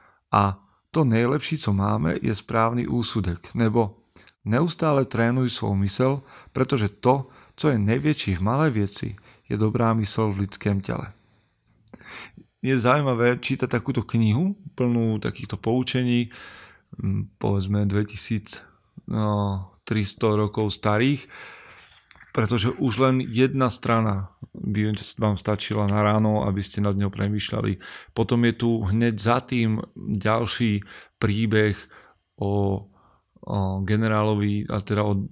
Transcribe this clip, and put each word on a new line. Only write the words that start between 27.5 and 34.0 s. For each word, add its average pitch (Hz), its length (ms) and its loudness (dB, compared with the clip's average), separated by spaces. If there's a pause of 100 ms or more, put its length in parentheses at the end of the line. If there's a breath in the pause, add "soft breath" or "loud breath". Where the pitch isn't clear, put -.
Potom 120 320 2
je 117 80 4
tu 117 320 2
hneď 113 320 2
za 117 240 2
tým 113 400 0 (160)
ďalší 107 880 0 (320 loud breath)
príbeh 107 560 2 (640 loud breath)
o, 101 480 0 (560 soft breath)
o - 160 -4 (240)
generálovi, 107 880 0